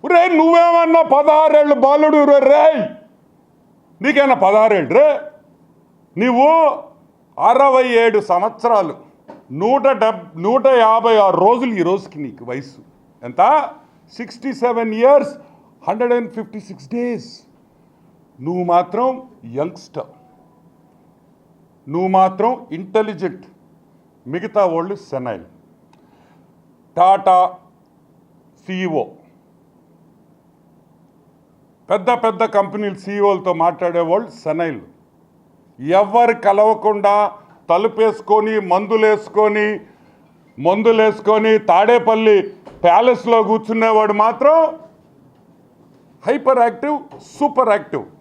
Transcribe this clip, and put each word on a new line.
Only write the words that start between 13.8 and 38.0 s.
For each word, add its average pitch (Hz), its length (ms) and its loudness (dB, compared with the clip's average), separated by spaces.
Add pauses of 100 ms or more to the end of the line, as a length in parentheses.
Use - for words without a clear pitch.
సిక్స్టీ 247 340 -12 (100)
సెవెన్ 226 380 -4
ఇయర్స్, 277 340 2 (520)
హండ్రెడ్ 233 280 -2
అండ్ 240 200 -6
ఫిఫ్టీ 214 320 -12
సిక్స్ 143 260 -20
డేస్. 240 340 -8 (1160)
నువ్వు 180 260 -6
మాత్రం 180 360 0 (500)
యంగ్స్టర్, - 520 -10 (1800)
నువ్వు 175 280 -4
మాత్రం 190 360 0 (260)
ఇంటెలిజెంట్, 190 680 -6 (800)
మిగతా 196 460 -4
వాళ్ళు 175 240 -6 (160)
సెనైల్. 120 340 -10 (1500)
టాటా 190 400 2 (1300)
సీఈఓ, 185 400 -6 (3000)
పెద్ద 196 180 -2 (160)
పెద్ద 220 180 -2 (140)
కంపెనీలు 202 460 -4
సీఈఓలతో 196 500 -2 (100)
మాట్లాడేవాళ్ళు 175 640 -4 (140)
సెనైల్. 156 380 -6 (1200)
ఎవరు 226 340 0 (120)
కలవకుండా 208 680 0 (560)
తలుపేసుకొని, 220 840 0 (180)